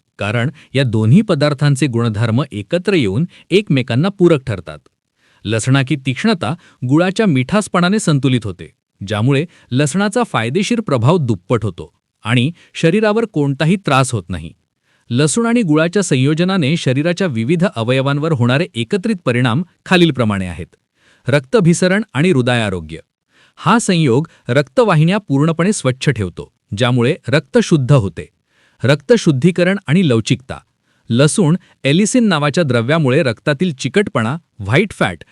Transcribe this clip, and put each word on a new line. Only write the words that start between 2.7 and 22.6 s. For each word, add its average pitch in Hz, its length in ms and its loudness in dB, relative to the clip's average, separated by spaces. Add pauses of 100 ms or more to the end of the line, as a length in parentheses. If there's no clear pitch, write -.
येऊन 123 320 0 (260)
एकमेकांना 156 580 0
पूरक 165 380 2
ठरतात. 87 320 -10 (680)
लसणाची 127 500 0
तीक्ष्णता 139 580 -2 (360)
गुळाच्या 185 360 2
मिठासपणाने 180 760 0
संतुलित 135 440 0
होते, 85 260 -12 (320)
ज्यामुळे 113 440 -2 (260)
लसणाचा 190 520 -2
फायदेशीर 160 580 -2
प्रभाव 139 360 0
दुप्पट 113 460 -2
होतो 85 280 -8 (340)
आणि 127 260 0 (220)
शरीरावर 214 520 0
कोणताही 151 500 0
त्रास 135 360 0
होत 101 180 -4
नाही. 82 220 -8 (580)
लसूण 151 360 0
आणि 240 160 0
गुळाच्या 170 420 0
संयोजनाने 160 720 0
शरीराच्या 160 500 -2
विविध 143 380 -2 (100)
अवयवांवर 131 560 -2
होणारे 127 440 0
एकत्रित 196 400 -4 (100)
परिणाम 123 380 0 (220)
खालीलप्रमाणे 127 600 2
आहेत. 87 300 -12 (520)
रक्तभिसरण 175 760 2 (120)
आणि 180 180 2
हृदयारोग्य. 107 680 -2 (600)